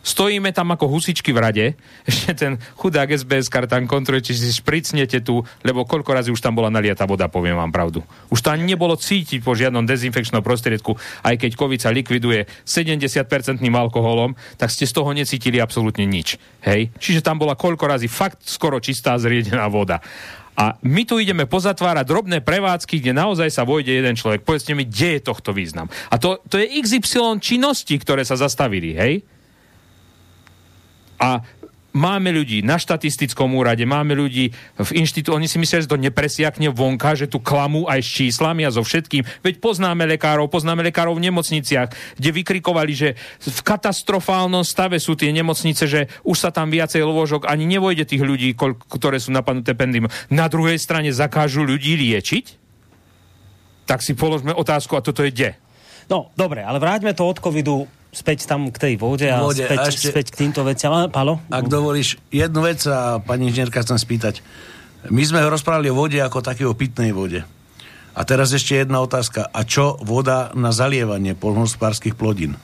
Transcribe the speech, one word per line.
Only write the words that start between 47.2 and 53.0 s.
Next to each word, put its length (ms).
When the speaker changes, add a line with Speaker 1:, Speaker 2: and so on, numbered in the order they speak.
Speaker 1:
ani 240
nevojde 320
tých 220
ľudí, 260
koľ-, 320
ktoré 320
sú 160
napadnuté 480
pandémiou. 320
Na 240
druhej 240
strane 320
zakážu 560
ľudí 320
liečiť? 640